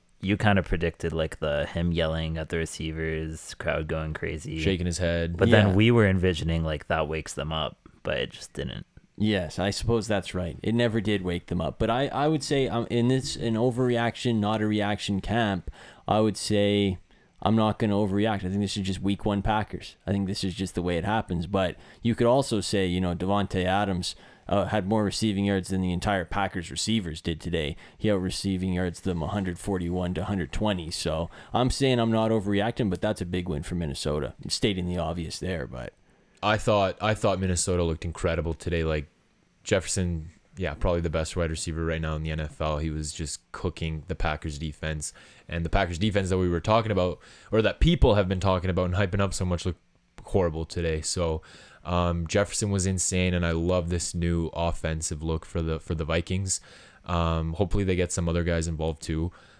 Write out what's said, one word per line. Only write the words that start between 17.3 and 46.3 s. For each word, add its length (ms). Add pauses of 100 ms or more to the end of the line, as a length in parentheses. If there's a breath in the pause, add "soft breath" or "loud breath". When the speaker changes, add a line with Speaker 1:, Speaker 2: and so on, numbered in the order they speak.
Speaker 3:
I'm 120
not 200
gonna 160
overreact. 520
I 20
think 140
this 160
is 100
just 140
week 240
one 160
Packers. 560 (100)
I 60
think 140
this 180
is 100
just 200
the 60
way 160
it 60
happens. 420
But 300 (260 loud breath)
you 140
could 100
also 360
say, 240
you 160
know, 120
Davante 520
Adams, 500 (320 loud breath)
uh, 180
had 220
more 160
receiving 420
yards 240
than 120
the 120
entire 320
Packers 460
receivers 500
did 180
today. 360 (220 loud breath)
He 120
out 120
receiving 520
yards 280
them 200
a 60
hundred 320
forty-one 560
to 80
hundred 280
twenty. 380
So 400 (240 loud breath)
I'm 160
saying 300
I'm 120
not 200
overreacting, 580
but 120
that's 200
a 40
big 220
win 160
for 120
Minnesota. 580 (140)
Stating 400
the 100
obvious 420
there, 280
but 260 (480 soft breath)
Speaker 2:
I 160
thought, 440
I 120
thought 260
Minnesota 440
looked 200
incredible 500
today. 300
Like, 240 (560)
Jefferson, 680 (260)
yeah, 160
probably 260
the 100
best 280
wide 120
receiver 360
right 160
now 160
in 60
the 80
N 100
F 180
L. 200
He 100
was 240
just 400
cooking 560
the 60
Packers 440
defense, 540 (340 loud breath)
and 160
the 60
Packers 280
defense 320
that 80